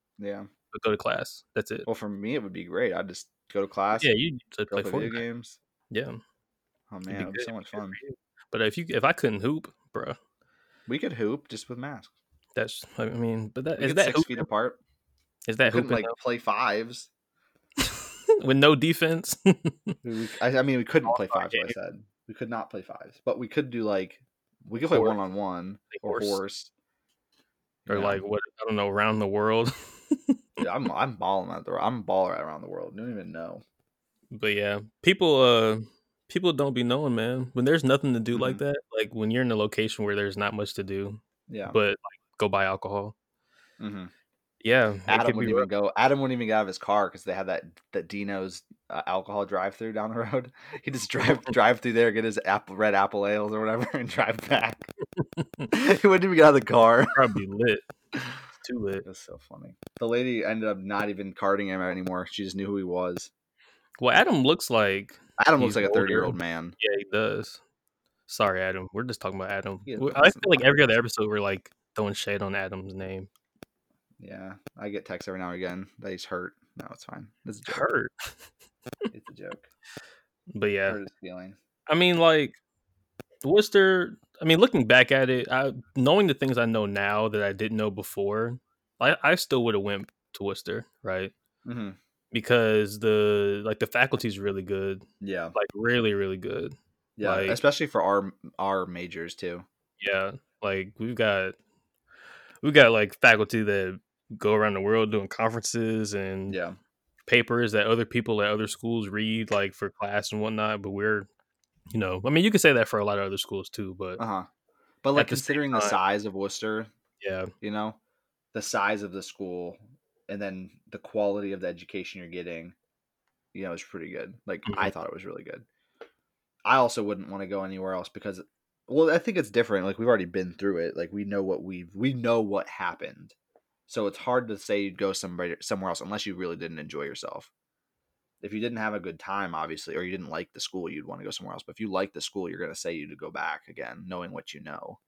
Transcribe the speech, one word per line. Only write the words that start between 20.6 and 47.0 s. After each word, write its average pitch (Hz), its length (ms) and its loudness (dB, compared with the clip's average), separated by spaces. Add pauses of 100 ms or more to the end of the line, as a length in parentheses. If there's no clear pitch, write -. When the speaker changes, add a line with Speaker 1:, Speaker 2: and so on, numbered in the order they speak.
Speaker 1:
mean, 135 160 2
we 120 60 0
couldn't 123 280 2
play 107 160 0
Speaker 2:
All-star 92 140 0
Speaker 1:
fives, 92 120 -8
what 117 120 0
I - 20 -10
Speaker 2:
game. 120 60 -8 (140)
Speaker 1:
said. 98 140 -16 (260)
We 110 60 -16
could 117 160 -10
not 117 200 -8
play 101 120 -12
fives, - 420 -18
but - 140 0
we 120 100 -8
could 143 220 -2
do, 120 140 -4
like, 98 340 -2 (480)
we 113 140 -8
could 160 80 0
play 160 100 4
Speaker 2:
Horse. - 20 6
Speaker 1:
one-on-one 98 800 -2 (140)
Speaker 2:
Like 101 100 -16
Speaker 1:
or 104 120 -4
Speaker 2:
horse. 101 280 -2
Speaker 1:
horse. - 280 -12 (1160)
Speaker 2:
Or, 101 100 0
Speaker 1:
Yeah. - 0 -
Speaker 2:
like, 98 240 0
what, 104 180 -4 (200)
I 110 40 -8
don't 110 120 -2
know, 101 120 0
around 104 300 2
the 104 80 0
world. 110 520 2
<laughs> - 40 -18 (800)
Speaker 1:
Yeah, 90 140 -4
I'm, 135 180 -4
I'm 113 240 -2
balling 95 340 -2
at 85 140 -10
the, - 80 -6
I'm 113 280 -2
a - 20 -10
baller 92 320 2
at 82 80 -6
around 78 200 -8
the 50 60 -14
world. 85 260 -10
You 101 80 -12
don't 120 100 -10
even 90 200 -12
know. 82 300 -12 (680)
Speaker 2:
But, 107 240 -2
yeah, 101 260 0 (220)
people, 170 400 6
uh, 113 360 6 (500)
people 180 240 0
don't 139 220 0
be 123 100 0
knowing, 127 300 2
man. 123 380 -2
When 123 120 0
there's 156 200 4
nothing 135 300 4
to 117 60 0
do 120 180 0
like 131 180 0
Speaker 1:
Mm-hmm. - 20 -14
Speaker 2:
that, 143 180 -2 (200)
like, 110 180 -2
when 110 160 0
you're 123 120 2
in 123 100 2
a 110 40 2
location 107 480 0
where 104 120 0
there's 101 200 -2
not 101 180 0
much 104 200 -4
to 104 100 -6
do, 98 360 -6 (280)
Speaker 1:
Yeah. 98 240 -10
Speaker 2:
but, 104 180 4
like, - 300 -8 (180)
go 104 100 2
buy 98 160 2
alcohol. 98 520 -4 (640)
Speaker 1:
Mm-hmm. 101 240 -10 (600)
Speaker 2:
Yeah, 113 320 4 (120)
it 113 140 4
Speaker 1:
Adam - 20 2
Speaker 2:
could 135 140 2
be 120 80 0
Speaker 1:
wouldn't 107 40 0
even 113 180 2
Speaker 2:
rough. - 0 -
Speaker 1:
go, 101 280 0
Adam 135 240 4
wouldn't 131 160 0
even 120 120 -4
get 110 60 2
out 107 80 4
of 104 60 0
his 95 100 -8
car 101 320 2